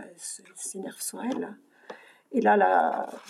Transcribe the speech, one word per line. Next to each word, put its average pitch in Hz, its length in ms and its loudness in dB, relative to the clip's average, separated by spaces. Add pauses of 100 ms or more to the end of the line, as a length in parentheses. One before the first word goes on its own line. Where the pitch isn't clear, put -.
elle - 160 -20
se, - 240 -14
elle - 140 -20
s'énerve - 440 -12
sur - 220 -10
elle. - 340 -6 (760)
Et 247 80 2
là, 208 160 6
la, 185 500 4 (240)